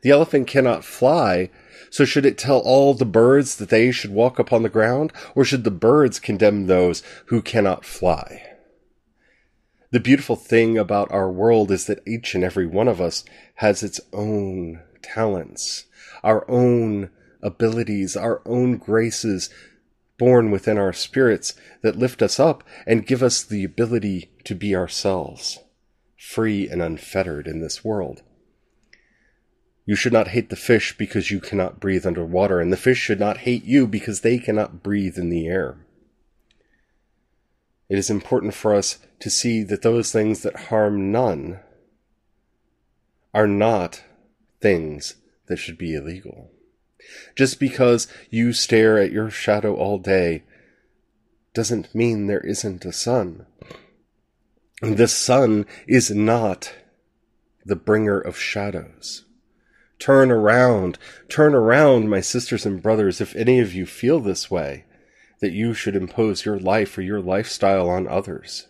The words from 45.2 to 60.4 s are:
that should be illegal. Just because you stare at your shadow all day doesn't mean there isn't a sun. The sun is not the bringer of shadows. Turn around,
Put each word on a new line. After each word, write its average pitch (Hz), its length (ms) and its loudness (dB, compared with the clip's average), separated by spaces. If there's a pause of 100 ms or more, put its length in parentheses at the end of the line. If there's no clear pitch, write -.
that 87 100 -6
should - 200 -14
be 82 160 -8
illegal. 80 560 -12 (840)
Just 135 240 0
because 127 480 2 (220)
you 117 240 0
stare 110 440 4
at 98 140 2
your 110 180 -4
shadow 104 460 -2
all 98 240 -2
day 90 440 0 (1120)
doesn't 113 400 -4
mean 110 340 0
there 98 120 -2
isn't 95 460 -8
a 87 80 -10
sun. 104 520 -4 (1400)
The 110 260 2
sun 117 580 2 (220)
is 123 220 4
not 107 640 -2 (920)
the 95 100 -4
bringer 104 440 0
of - 180 -10
shadows. - 880 -10 (760)
Turn 135 320 6
around, 110 640 4 (320)